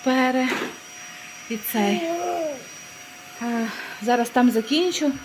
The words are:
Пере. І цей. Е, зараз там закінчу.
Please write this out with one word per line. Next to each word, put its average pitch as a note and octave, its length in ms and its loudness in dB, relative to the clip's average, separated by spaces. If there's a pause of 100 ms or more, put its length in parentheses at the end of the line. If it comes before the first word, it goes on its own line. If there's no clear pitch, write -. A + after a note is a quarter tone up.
Пере. B3+ 440 4 (1000)
І A3+ 80 -4
цей. G#3 440 2 (1400)
Е, A#3 260 -2 (340)
зараз A#3 280 4
там B3 220 8
закінчу. D4 600 2 (140)